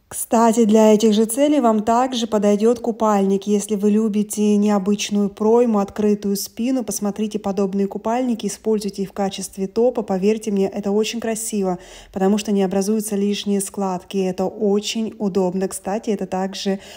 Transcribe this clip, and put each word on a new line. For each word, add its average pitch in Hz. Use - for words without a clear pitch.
Кстати, 226
для 214
этих 214
же 220
целей 285
вам 220
также 240
подойдёт 214
купальник. 202
Если 208
вы 208
любите 208
необычную 202
пройму, 220
открытую 208
спину, 247
посмотрите 208
подобные 196
купальники, 220
используйте 208
их 190
в -
качестве 196
топа. 240
Поверьте 208
мне, 196
это 202
очень 214
красиво, 214
потому 196
что 208
не 196
образуются 202
лишние 202
складки. 190
Это 185
очень 208
удобно. 190
Кстати, 208
это 196
также 190